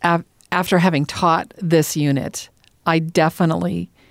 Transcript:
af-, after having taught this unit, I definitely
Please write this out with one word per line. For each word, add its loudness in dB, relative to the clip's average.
af-, 0
after 0
having 2
taught -2
this 2
unit, -2
I 2
definitely -2